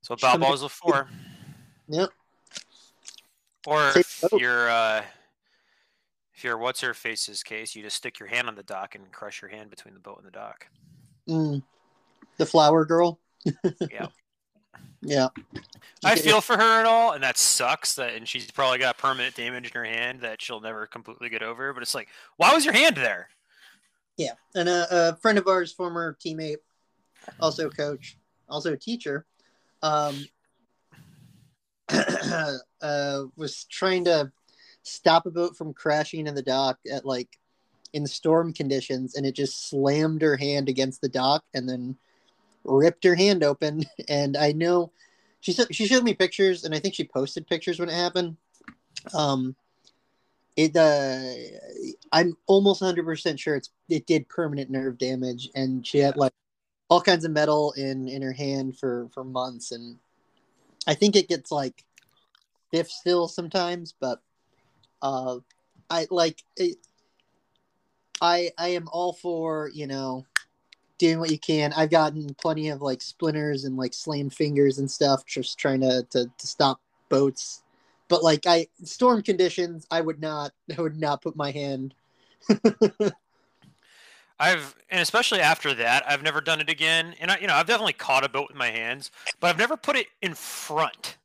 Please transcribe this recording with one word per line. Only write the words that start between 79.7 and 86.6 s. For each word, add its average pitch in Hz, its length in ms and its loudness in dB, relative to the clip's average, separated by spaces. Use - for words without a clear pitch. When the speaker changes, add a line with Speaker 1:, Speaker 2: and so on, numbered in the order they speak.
Speaker 2:
I 165 120 0
would 156 180 -4
not, 151 320 -6
<laughs> 156 120 -12
I 170 60 -6
would 156 180 -4
not 147 220 -2
put 156 140 -8
my 143 160 -4
hand. 135 420 -6
<laughs> - 640 2
Speaker 1:
I've, 151 340 2
and 185 100 0
especially 214 400 2
after 151 340 2
that, 117 340 2
I've 143 140 0
never 151 180 -2
done 156 200 -2